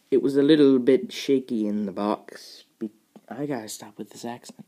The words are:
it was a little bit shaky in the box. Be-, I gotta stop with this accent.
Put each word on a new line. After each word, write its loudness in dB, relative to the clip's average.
it 2
was -2
a 4
little 6
bit 2
shaky -2
in -4
the -6
box. -8
Be-, -10
I -10
gotta -8
stop -16
with -16
this -16
accent. -14